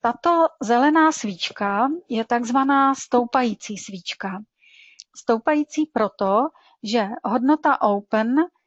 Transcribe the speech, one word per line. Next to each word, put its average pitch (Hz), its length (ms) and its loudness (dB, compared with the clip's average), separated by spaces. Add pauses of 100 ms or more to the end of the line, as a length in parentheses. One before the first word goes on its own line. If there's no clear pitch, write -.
tato 330 460 0 (140)
zelená 294 500 4
svíčka 202 800 -4 (200)
je 220 160 -4
takzvaná 269 720 2
stoupající 240 800 -2
svíčka. 190 640 -12 (760)
Stoupající 302 680 -2
proto, 214 640 0 (360)
že 214 240 -2 (160)
hodnota 269 580 0
open 214 540 0 (320)